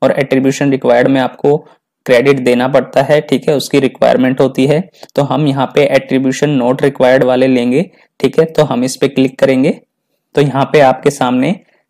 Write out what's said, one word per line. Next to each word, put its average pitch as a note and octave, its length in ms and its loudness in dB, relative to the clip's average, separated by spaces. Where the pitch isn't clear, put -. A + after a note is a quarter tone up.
और C3 100 0
attribution C#3 580 -2
required B2 380 0
में C3+ 120 0
आपको C#3+ 360 -2
क्रेडिट C3+ 340 2
देना B2 280 0
पड़ता C3+ 340 0
है, D3 180 2
ठीक C#3 280 -4
है, D#3 80 0
उसकी C3+ 240 0
requirement B2+ 600 0
होती C3+ 260 0
है। D3 140 2
तो C#3+ 100 0
हम C#3+ 220 -2
यहाँ C3+ 280 -2
पे C#3+ 200 2
attribution C3+ 640 -2
not B2+ 260 -2
required C3+ 400 2
वाले B2+ 220 0
लेंगे, B2+ 440 0
ठीक C3+ 180 0
है। D#3+ 80 4
तो D#3+ 180 0
हम B2+ 200 -4
इस B2+ 120 -6
पे C#3+ 140 -2
click C3 280 -2
करेंगे C3+ 400 0
तो D3 60 0
यहाँ C#3 260 0
पे D3+ 160 2
आपके C3 300 2
सामने B2+ 420 -2